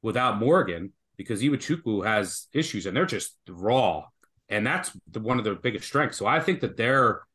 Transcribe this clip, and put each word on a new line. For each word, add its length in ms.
without 380
Morgan 540
because 260
Iwuchukwu 600
has 480
issues 340
and 100
they're 80
just 320
raw. 560
And 160
that's 320
the, 100
one 180
of 60
their 120
biggest 300
strengths. 320
So 80
I 120
think 220
that 160
their 460